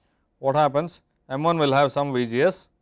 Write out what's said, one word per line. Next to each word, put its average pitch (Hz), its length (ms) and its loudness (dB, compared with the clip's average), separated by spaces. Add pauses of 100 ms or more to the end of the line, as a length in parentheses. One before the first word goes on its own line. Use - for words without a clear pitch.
(380)
what 135 160 -2
happens? 151 460 0 (300)
M 135 120 -6
one 165 160 0
will 143 140 2
have 139 180 2
some 143 220 -4
V 123 140 0
G 117 160 -2
S 185 260 -2 (120)